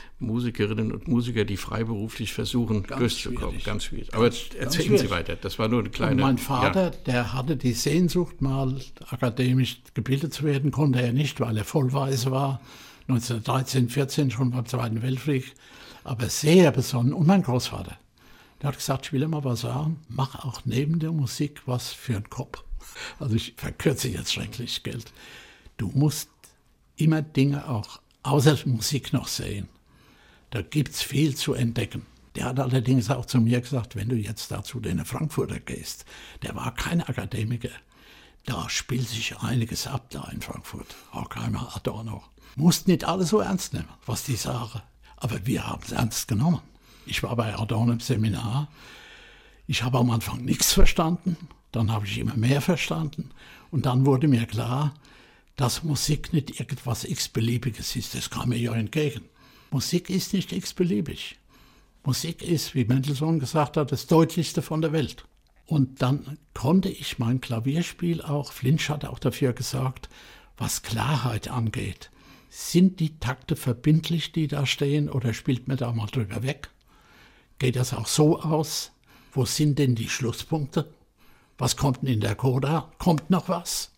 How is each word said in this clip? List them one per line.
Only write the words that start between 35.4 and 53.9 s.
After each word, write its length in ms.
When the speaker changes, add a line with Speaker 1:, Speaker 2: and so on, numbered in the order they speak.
Speaker 2:
gehst“, 460
der 120
war 200
kein 280
Akademiker, 680
„da 240
spielt 360
sich 340
einiges 460
ab 220
da 240
in 80
Frankfurt, 560
Horkheimer, 640
Adorno. 460
Musst 340
nicht 160
alles 240
so 120
ernst 340
nehmen, 160
was 180
die 120
sagen.“ 440
Aber 280
wir 220
haben's 240
ernst 360
genommen. 340
Ich 180
war 140
bei 180
Adorno 380
im 80
Seminar. 680
Ich 160
habe 160
am 120
Anfang 340
nichts 280
verstanden, 640
dann 180
habe 160
ich 120
immer 180
mehr 260
verstanden. 680
Und 160
dann 200